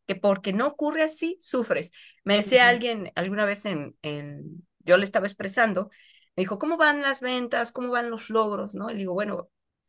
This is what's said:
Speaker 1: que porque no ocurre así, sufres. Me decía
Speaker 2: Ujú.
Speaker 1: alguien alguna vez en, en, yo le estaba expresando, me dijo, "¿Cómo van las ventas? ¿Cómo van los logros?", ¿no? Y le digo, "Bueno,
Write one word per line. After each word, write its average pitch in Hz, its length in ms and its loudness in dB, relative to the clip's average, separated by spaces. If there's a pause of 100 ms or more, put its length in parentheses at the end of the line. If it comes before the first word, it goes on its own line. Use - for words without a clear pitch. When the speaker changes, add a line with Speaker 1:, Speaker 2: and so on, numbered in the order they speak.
Speaker 1:
que 196 100 -4
porque 196 380 2
no 233 140 2
ocurre 302 360 -2
así, 320 380 -2
sufres. - 500 -2 (320)
Me 202 120 2
decía 240 320 6
Speaker 2:
Ujú. - 0 -
Speaker 1:
alguien 233 480 0
alguna 196 300 0
vez 202 200 -4
en, 160 380 -6
en, 147 640 -10 (120)
yo 180 180 6
le 202 60 2
estaba 196 220 0
expresando, 202 640 -2 (460)
me 185 80 -2
dijo, 196 160 -4
"¿Cómo 330 180 0
van 294 240 4
las 269 200 -2
ventas? 247 500 -2
¿Cómo 247 180 -6
van 240 220 -2
los 220 180 -10
logros?", 208 460 0
¿no? 202 140 -8
Y - 40 -8
le 208 60 -6
digo, 185 140 -4
"Bueno, 202 360 -4 (400)